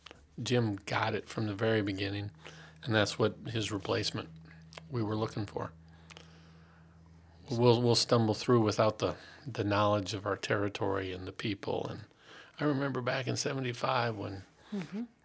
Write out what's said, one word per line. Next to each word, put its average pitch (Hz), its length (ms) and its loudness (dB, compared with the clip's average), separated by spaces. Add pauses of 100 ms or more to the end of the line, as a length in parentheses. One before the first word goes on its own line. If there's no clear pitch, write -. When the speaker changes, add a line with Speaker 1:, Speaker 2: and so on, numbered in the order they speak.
(420)
Speaker 1:
Jim 110 440 2
got 110 300 0
it - 140 -6
from 113 180 -4
the 104 60 -2
very 110 280 2
beginning, 101 500 -4 (520)
and 113 100 -2
that's 104 240 4
what 110 180 2 (160)
his 110 200 -2
replacement 104 560 -2 (640)
we 120 100 -2
were 107 140 -2
looking 110 300 -2
for. - 260 -6 (1800)
We'll, 120 320 8
we'll 117 140 6
stumble 113 380 4
through 120 280 4
without 107 360 4
the, 90 160 0 (320)
the 117 180 -4
knowledge 104 520 2
of 98 100 -6
our 101 100 0
territory 98 800 -2
and 92 140 -10
the 95 40 -10
people. 101 580 -4
And - 100 -10 (600)
I 147 40 -2
remember 139 380 0
back 123 260 -2
in 123 80 -2
seventy-five 127 840 0
when 98 260 -8 (300)
Speaker 2:
Mm-hmm. 196 300 -6 (220)